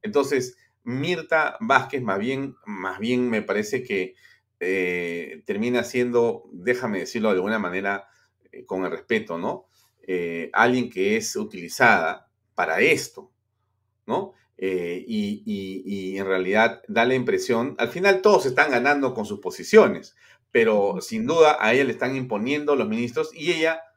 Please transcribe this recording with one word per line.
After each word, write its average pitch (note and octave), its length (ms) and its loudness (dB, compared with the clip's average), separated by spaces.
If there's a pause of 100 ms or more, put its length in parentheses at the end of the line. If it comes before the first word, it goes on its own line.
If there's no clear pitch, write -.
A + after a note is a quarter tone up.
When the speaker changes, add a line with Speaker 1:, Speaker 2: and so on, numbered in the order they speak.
Speaker 1:
Entonces, C3+ 560 -2 (260)
Mirta D#3 760 -2
Vázquez, B2+ 420 2
más G2 160 -2
bien, C3+ 380 -4 (100)
más F#2+ 340 -8
bien B2 300 0
me G#2+ 140 0
parece G#2+ 400 -2
que, F#2 320 -4 (440)
eh, F2 840 -4
termina A2+ 380 -2
siendo, A#2+ 680 0
déjame G#2+ 480 -2
decirlo A2 300 -2
de G2 60 2
alguna G#2 240 -2
manera, G2 480 -4 (440)
eh, - 140 -20
con F#2 200 -6
el E2 60 -6
respeto, E2+ 460 -4
¿no? C3 300 -8 (340)
Eh, E2+ 520 -6
alguien A#2+ 360 2
que G2 260 0
es A2 200 -6
utilizada F#2+ 920 0 (280)
para E2+ 260 0
esto, D3 500 0 (760)
¿no? F3+ 260 -4 (240)
Eh, F2+ 500 -4
y, G#2+ 380 -4
y, F#2+ 400 -8
y F#2+ 320 -6
en G2 80 -4
realidad F#2+ 600 2
da A#2 180 2
la C3 80 2
impresión, B2 640 0
al A#2 120 -2
final F#3+ 320 2
todos F#3 260 6
están C#3+ 240 2
ganando C3+ 420 2
con G#2+ 120 -6
sus G#2 140 -8
posiciones, F#2+ 760 4 (360)
pero G#2+ 380 4
Speaker 2:
Ujú. F#2 120 -4
Speaker 1:
sin A2+ 260 -6
duda D#3 320 6
a G#2+ 120 4
ella C3+ 120 4
le B2 80 0
están C3 240 -4
imponiendo C3 600 -2
los A2 140 0
ministros A#2+ 440 -4
y E3 180 -4
ella D#3+ 300 0 (160)